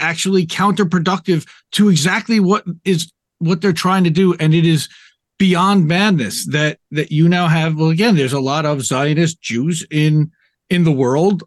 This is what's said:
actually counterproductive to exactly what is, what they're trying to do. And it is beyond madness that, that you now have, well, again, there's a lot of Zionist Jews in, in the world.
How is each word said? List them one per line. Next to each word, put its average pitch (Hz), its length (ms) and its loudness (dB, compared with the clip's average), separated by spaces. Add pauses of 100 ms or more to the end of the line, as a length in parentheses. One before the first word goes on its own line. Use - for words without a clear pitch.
actually 170 440 -2
counterproductive 180 1000 -2 (260)
to 208 160 4
exactly 196 520 0
what 196 240 0 (200)
is, 180 280 -2 (260)
what 170 220 -2
they're 196 120 0
trying 185 300 0
to 170 80 2
do. 175 300 2
And 156 140 2
it 165 120 2
is 160 220 0 (500)
beyond 185 480 2
madness 170 600 0
that, 151 320 -2 (120)
that 147 220 -6
you 160 160 4
now 180 180 2
have, 160 300 0
well, 160 140 0
again, 196 260 2
there's 131 160 0
a 139 80 -2
lot 143 240 -2
of 147 160 -2
Zionist 147 640 -2
Jews 160 480 -4
in, 151 400 0 (400)
in 175 140 2
the 160 60 4
world. 147 560 0